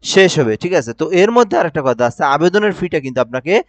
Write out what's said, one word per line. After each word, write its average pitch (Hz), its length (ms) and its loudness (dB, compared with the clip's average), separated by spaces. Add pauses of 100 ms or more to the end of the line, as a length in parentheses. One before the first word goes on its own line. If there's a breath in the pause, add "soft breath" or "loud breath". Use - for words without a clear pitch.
শেষ 190 360 2
হবে, 113 180 0
ঠিক 175 160 -6
আছে? 120 200 -2
তো 156 180 -4
এর 190 200 2
মধ্যে 233 280 2
আরেকটা 160 260 -2
কথা 123 220 0
আছে, 147 180 -2
আবেদনের 175 480 0
ফিটা 175 280 -4
কিন্তু 131 200 -6
আপনাকে 127 480 -2